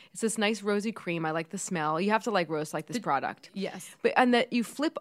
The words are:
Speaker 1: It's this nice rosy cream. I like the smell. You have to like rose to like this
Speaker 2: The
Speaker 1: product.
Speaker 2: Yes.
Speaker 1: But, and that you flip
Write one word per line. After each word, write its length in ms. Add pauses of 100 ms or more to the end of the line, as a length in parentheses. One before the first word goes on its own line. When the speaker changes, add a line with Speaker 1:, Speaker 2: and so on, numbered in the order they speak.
(140)
Speaker 1:
It's 80
this 160
nice 260
rosy 300
cream. 320
I 60
like 180
the 80
smell. 420
You 120
have 120
to 80
like 180
rose 220
to 60
like 100
this 100
Speaker 2:
The 60
Speaker 1:
product. 500
Speaker 2:
Yes. 480
Speaker 1:
But, 140
and 180
that 200
you 100
flip 380